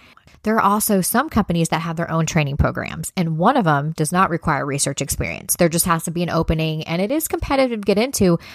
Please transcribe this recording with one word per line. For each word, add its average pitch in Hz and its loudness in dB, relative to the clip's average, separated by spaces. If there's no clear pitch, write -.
There 214 0
are 202 4
also 208 2
some 262 0
companies 170 2
that 160 0
have 165 -6
their 165 -6
own 165 0
training 147 0
programs, - -2
and 165 0
one 214 4
of 240 2
them 151 2
does 151 -2
not 185 2
require 151 -2
research 143 -2
experience. - -4
There 170 4
just 170 -2
has 165 0
to 170 -6
be 170 -4
an 170 -2
opening, 160 0
and 170 -4
it 208 -2
is 311 -2
competitive 262 0
to 202 -10
get 196 2
into, 208 2